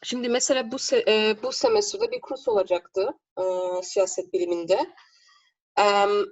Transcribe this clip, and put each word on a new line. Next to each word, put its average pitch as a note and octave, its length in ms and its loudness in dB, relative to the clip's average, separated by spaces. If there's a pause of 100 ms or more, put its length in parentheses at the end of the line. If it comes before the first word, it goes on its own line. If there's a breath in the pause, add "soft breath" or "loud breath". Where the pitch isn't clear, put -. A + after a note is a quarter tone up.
şimdi B3 260 -4
mesela B3+ 420 0
bu C4 40 -8
se-, B3+ 340 0
e, G#3+ 340 2
bu B3+ 80 -4
semestrde G#4 600 0
bir B4 100 -8
kurs - 260 -8
olacaktı, F#3+ 680 -2 (260)
e, F#3 40 -2 (400)
siyaset F#3 500 -2
biliminde. F3 440 0 (1000 soft breath)
Em, G3+ 540 4